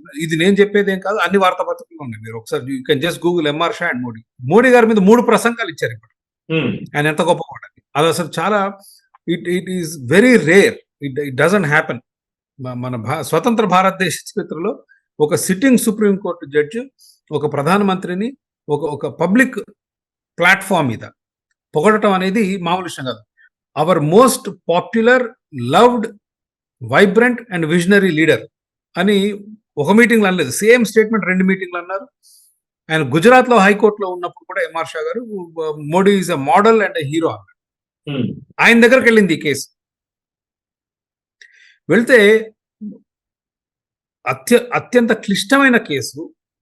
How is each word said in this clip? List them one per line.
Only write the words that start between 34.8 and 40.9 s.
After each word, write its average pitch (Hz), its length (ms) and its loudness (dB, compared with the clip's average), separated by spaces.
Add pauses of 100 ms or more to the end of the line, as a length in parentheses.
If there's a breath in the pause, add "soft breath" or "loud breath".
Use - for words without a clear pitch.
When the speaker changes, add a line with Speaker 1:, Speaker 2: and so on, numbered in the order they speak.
Speaker 1:
షా 165 120 -10
గారు, 160 200 -8 (760)
"Modi 190 180 4
is 180 160 0
a 170 80 -2
model 185 380 4
and 185 220 -2
a 151 100 -6
hero" 160 220 -2
అన్నారు. 104 260 -16 (540)
Speaker 2:
Hmm. - 320 -8 (180)
Speaker 1:
ఆయన 226 220 6
దగ్గరికి 240 260 4
వెళ్ళింది 208 260 4
ఈ 147 80 -6
కేసు. 139 260 -6 (2250 soft breath)